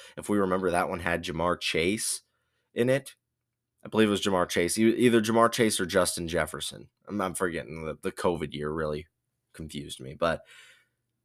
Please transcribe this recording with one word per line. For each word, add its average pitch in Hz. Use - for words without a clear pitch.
If -
we 104
remember, 95
that 87
one 87
had 85
Ja'Marr 85
Chase -
in 123
it. 135
I -
believe 110
it -
was 95
Ja'Marr 90
Chase, 87
e-, 110
either 117
Ja'Marr 113
Chase 110
or 95
Justin 87
Jefferson. 80
I'm, 104
I'm 92
forgetting. 80
The, 76
the 95
covid 78
year 73
really 76
confused 76
me. 65
But 82